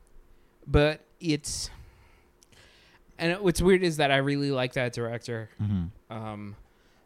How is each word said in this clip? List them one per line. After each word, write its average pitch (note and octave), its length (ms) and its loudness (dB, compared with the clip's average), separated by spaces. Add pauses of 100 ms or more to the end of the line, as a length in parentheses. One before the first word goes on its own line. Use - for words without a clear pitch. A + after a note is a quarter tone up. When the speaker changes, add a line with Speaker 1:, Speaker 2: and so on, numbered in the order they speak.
(680)
Speaker 1:
but D3 340 2 (180)
it's, - 520 -4 (1500)
and E3 140 0
it, G3+ 100 -6
what's F3+ 200 2
weird F#3 200 6
is E3 140 0
that C#3+ 140 4
I C#3 80 4
really C#3+ 320 0
like B2+ 240 -2
that B2 180 -2
director. A#2 560 -8 (120)
Speaker 2:
Mm-hmm. G2+ 540 -4
Speaker 1:
Um, G#2 420 -12 (500)